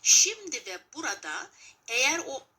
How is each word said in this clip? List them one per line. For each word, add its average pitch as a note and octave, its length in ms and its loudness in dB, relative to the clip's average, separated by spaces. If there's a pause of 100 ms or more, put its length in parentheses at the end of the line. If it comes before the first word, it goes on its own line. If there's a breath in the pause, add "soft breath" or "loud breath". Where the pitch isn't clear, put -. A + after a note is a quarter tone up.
şimdi G4 640 2
ve - 140 -10 (140)
burada G3 560 -8 (380 loud breath)
eğer C4 320 2
o C4+ 280 -10 (120)